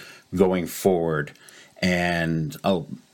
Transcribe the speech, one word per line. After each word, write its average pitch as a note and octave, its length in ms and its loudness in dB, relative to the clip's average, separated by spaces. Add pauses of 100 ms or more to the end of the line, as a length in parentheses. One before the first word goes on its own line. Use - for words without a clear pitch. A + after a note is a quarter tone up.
(340)
going F#2 320 4
forward? E2 640 0 (500)
And E2+ 840 0
I'll, F2 240 0 (260)